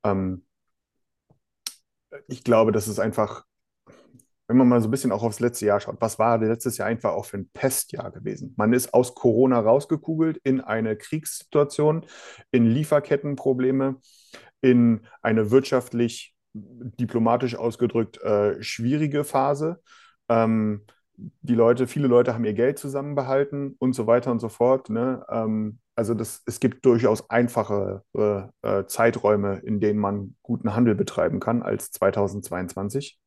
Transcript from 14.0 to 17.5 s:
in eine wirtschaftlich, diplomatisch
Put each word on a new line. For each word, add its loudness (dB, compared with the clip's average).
in 6
eine 2
wirtschaftlich, 0
diplomatisch -2